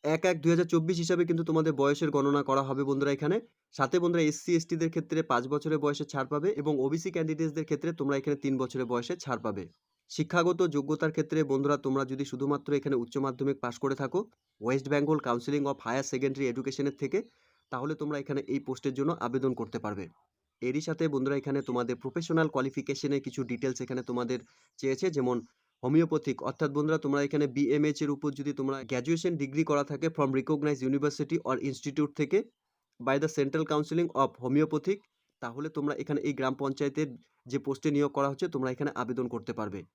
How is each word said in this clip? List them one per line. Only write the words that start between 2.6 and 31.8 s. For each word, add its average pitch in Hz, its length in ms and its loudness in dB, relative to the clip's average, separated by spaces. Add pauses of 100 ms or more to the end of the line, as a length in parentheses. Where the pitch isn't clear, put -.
হবে 135 220 0
বন্ধুরা 139 260 2
এখানে। 151 200 2 (380)
সাথে 135 280 2
বন্ধুরা 170 280 4
এসসি 156 280 -6
এসটিদের 165 360 0
ক্ষেত্রে 160 240 -2 (120)
পাঁচ 123 220 2
বছরের 147 320 0
বয়সে 147 280 0
ছাড় 135 200 -2
পাবে 147 160 0 (120)
এবং 151 120 0 (120)
ওবিসি 165 300 0
ক্যান্ডিডেটসদের 156 540 -2
ক্ষেত্রে 156 220 0 (100)
তোমরা 139 200 2
এখানে 143 240 0
তিন 135 180 2
বছরের 127 300 -2
বয়সে 120 220 -2 (100)
ছাড় 123 220 -4
পাবে। 98 180 -4 (460)
শিক্ষাগত 170 500 2 (140)
যোগ্যতার 151 420 0
ক্ষেত্রে 156 220 0 (120)
বন্ধুরা 139 260 2 (100)
তোমরা 135 160 2 (100)
যদি 135 200 -4
শুধুমাত্র 143 360 -2 (100)
এখানে 139 240 0
উচ্চ 120 120 -10 (100)
মাধ্যমিক 135 400 0
পাশ 120 180 -4
করে 135 200 2
থাকো 139 180 0 (400)
West 131 320 0
Bengal 147 340 2
Council 120 280 0 (160)
of 139 140 -2
Higher 127 280 -2
Secondary 135 400 0
Education-এর 135 500 -4
থেকে, 165 160 -2 (540)
তাহলে 135 280 -4
তোমরা 147 220 -4
এখানে 139 180 -2 (140)
এই 139 120 0
পোস্টের 131 320 -2
জন্য 143 120 2 (160)
আবেদন 127 340 2
করতে 110 240 -4
পারবে। 101 200 -4 (580)
এরই 131 260 0
সাথে 156 160 0 (100)
বন্ধুরা 139 260 2
এখানে 139 280 0
তোমাদের 123 340 0
প্রফেশনাল 160 520 0
কোয়ালিফিকেশনের 135 720 -2
কিছু 127 140 -6 (100)
ডিটেলস 120 340 -2
এখানে 123 260 -4
তোমাদের 123 280 -2 (420)
চেয়েছে, 135 260 0 (100)
যেমন 123 200 2 (460)
হোমিওপ্যাথিক, 156 540 2 (120)
অর্থাৎ 143 280 -2
বন্ধুরা 156 280 2
তোমরা 143 220 2
এখানে 147 200 2 (100)
বিএমএইচ 143 480 4
এর 143 120 0
উপর 147 220 -2
যদি 143 200 -4
তোমরা 135 180 -2 (140)
গ্র্যাজুয়েশন 165 420 0 (100)
ডিগ্রি 143 280 0
করা 143 200 4
থাকে 147 160 -2 (100)
from 143 120 4 (100)
recognized 143 520 0
university 143 460 0 (120)
or 131 80 2 (120)
institute 143 520 -2